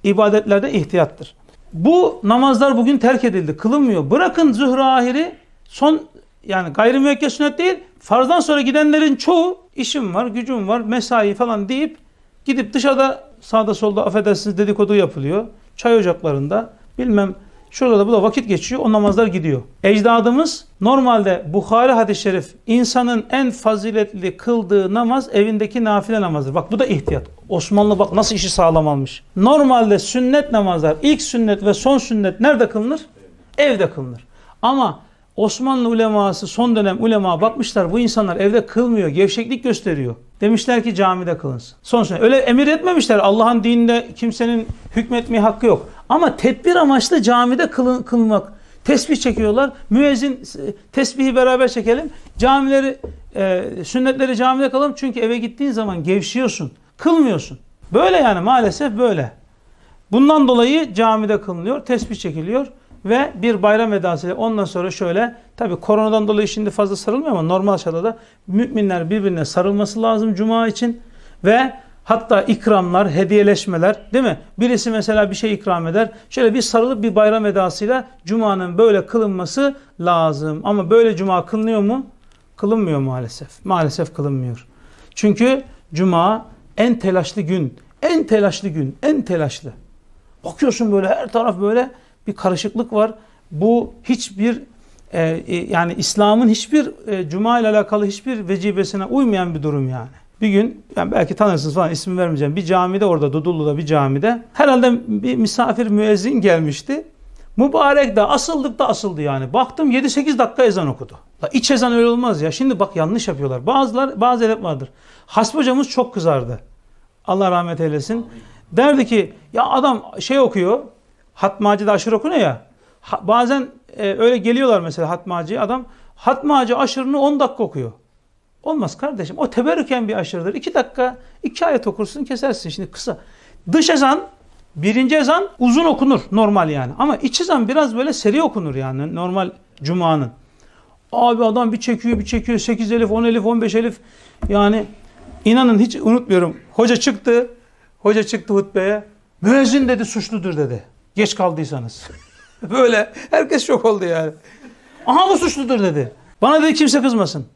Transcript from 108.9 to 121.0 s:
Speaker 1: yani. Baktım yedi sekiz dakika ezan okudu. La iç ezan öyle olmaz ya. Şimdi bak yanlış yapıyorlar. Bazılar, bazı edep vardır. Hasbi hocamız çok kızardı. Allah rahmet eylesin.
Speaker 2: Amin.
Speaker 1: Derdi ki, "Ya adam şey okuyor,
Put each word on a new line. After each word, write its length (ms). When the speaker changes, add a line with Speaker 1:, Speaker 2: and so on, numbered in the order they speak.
Speaker 1:
yani. 320
Baktım 380
yedi 180
sekiz 300
dakika 240
ezan 240
okudu. 260
La 40
iç 240
ezan 220
öyle 140
olmaz 340
ya. 100
Şimdi 280
bak 160
yanlış 320
yapıyorlar. 380
Bazılar, 560
bazı 240
edep 180
vardır. 260
Hasbi 320
hocamız 320
çok 240
kızardı. 460
Allah 260
rahmet 280
eylesin. 340
Speaker 2:
Amin. 140
Speaker 1:
Derdi 340
ki, 280
"Ya 120
adam 380
şey 200
okuyor, 400